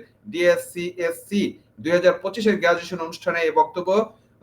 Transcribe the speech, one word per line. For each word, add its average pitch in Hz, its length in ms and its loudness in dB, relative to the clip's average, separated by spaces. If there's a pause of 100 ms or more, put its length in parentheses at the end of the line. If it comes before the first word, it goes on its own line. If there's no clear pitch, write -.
(280)
ডিএসসিএসসি 175 1300 -2 (220)
দুই 160 120 -2
হাজার 175 300 4
পঁচিশের 202 340 0
গ্র্যাজুয়েশন 170 420 0
অনুষ্ঠানে 170 420 -4
এই 160 100 0
বক্তব্য 175 640 0 (280)